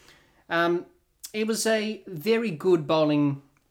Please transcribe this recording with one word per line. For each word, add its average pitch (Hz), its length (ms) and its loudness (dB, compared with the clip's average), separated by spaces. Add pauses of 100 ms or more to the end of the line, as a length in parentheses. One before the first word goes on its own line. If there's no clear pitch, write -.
(480)
Um, 170 380 0 (480)
it 214 140 -2
was 220 180 -2
a 220 400 -2
very 214 460 -2
good 165 340 2
bowling 147 560 2 (300)